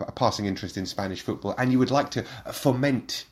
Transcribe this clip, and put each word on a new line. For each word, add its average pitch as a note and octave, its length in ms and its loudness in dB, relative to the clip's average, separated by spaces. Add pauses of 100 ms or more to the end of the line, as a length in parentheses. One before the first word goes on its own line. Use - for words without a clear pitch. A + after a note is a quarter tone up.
a - 40 -10
passing G#2+ 340 2
interest F#2+ 300 -4
in F#2+ 100 -2
Spanish F#2+ 360 -6
football G2+ 360 -4
and B2+ 140 2
you B2+ 60 6
would B2+ 120 6
like C#3 200 2
to, A#2 140 -2 (200)
uh, - 80 -8
foment C3 800 0